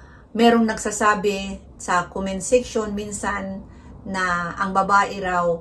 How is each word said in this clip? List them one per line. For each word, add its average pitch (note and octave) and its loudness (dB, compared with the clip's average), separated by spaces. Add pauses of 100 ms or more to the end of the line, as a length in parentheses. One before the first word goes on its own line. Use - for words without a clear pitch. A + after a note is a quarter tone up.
(360)
merong A#3 6
nagsasabi G3+ 0 (220)
sa F3+ 0
comment F#3+ -4
section A#3 0
minsan G3+ -6 (400)
na F3+ -2
ang F#3+ -2
babae G3 4
raw F3+ 0 (120)